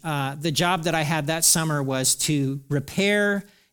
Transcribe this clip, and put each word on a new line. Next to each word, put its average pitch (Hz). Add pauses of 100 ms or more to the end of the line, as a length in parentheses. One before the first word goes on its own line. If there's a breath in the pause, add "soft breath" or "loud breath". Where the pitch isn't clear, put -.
uh, 143
the 151
job 175
that 170
I 160
had 151
that 160
summer 156
was 131
to 139
repair 202 (280 soft breath)